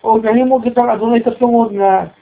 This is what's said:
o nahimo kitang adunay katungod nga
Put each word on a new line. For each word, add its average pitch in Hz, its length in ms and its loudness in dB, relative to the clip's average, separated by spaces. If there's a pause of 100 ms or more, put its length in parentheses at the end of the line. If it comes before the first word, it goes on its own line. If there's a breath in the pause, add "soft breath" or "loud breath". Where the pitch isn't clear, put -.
o 220 160 0
nahimo 247 400 2
kitang 240 240 0
adunay 226 320 0
katungod 233 560 0
nga 190 460 0